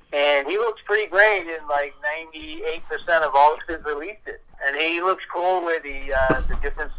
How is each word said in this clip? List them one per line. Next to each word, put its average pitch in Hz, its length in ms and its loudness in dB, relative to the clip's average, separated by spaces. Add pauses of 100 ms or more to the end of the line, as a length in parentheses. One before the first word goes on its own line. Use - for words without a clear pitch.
(120)
and 143 340 2
he 185 120 -2
looks 226 280 -2
pretty 208 240 0
great 196 380 4
in, 165 200 -10
like, 143 240 -2 (120)
ninety-eight 311 840 -8
percent 160 360 0
of 139 100 0
all 147 200 8
of 165 120 -8
his 160 180 -8
releases. 151 540 -8 (260)
And 139 120 -2
he 165 240 -2
looks 185 240 0 (100)
cool 175 300 0
with 165 180 -2
the, 135 320 -8
uh, 131 280 2
the - 200 2
different 147 360 -4